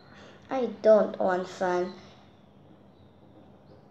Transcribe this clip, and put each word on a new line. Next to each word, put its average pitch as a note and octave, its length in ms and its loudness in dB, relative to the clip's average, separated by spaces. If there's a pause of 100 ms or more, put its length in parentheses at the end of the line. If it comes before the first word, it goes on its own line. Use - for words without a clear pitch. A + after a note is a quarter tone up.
(480)
"I B3+ 180 -2 (140)
don't G#3+ 380 6
want F#3 300 -2
fun," F3+ 440 -4 (2000)